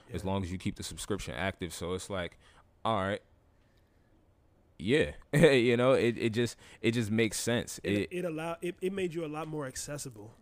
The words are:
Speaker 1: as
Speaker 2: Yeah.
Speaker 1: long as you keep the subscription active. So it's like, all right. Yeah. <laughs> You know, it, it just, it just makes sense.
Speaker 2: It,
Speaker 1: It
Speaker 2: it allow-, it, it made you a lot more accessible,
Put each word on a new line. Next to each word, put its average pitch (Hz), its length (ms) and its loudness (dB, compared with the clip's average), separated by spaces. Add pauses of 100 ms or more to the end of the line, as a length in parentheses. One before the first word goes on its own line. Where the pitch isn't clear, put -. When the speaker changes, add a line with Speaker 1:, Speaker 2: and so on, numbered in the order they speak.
(120)
Speaker 1:
as - 100 -6
Speaker 2:
Yeah. 95 80 -4
Speaker 1:
long 98 140 0
as 87 80 -6
you 92 60 -4
keep 98 180 -4
the - 60 -10
subscription 85 520 -6
active. 90 380 -4
So 87 220 -6
it's 92 160 -8
like, 90 280 -6 (460)
all 110 160 2
right. 98 220 0 (1600)
Yeah. 98 340 2 (100)
<laughs> - 100 -10
You 135 440 8
know, 123 160 6
it, 113 260 4
it 117 120 0
just, 113 260 0 (260)
it 113 100 4
just 113 180 0
makes 110 300 2
sense. - 420 -2
Speaker 2:
It, - 80 -2
Speaker 1:
It 101 180 2 (100)
Speaker 2:
it 180 60 -4
allow-, 165 360 -6
it, 175 220 -6
it 190 100 -2
made 185 220 -4
you 170 100 -6
a 156 40 -8
lot 156 200 -8
more 151 180 -6
accessible, 131 760 -12